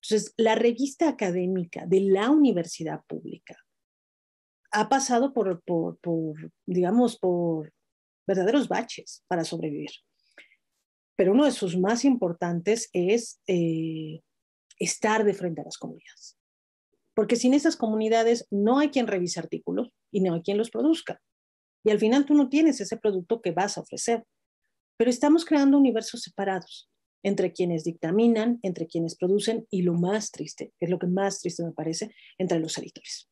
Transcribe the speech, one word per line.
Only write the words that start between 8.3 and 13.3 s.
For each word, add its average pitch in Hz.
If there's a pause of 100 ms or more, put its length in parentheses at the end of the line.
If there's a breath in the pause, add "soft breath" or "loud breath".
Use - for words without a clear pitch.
baches -
para 165
sobrevivir. 156 (1300 soft breath)
Pero 190
uno 269
de 277
sus 180
más 214
importantes 185
es, 196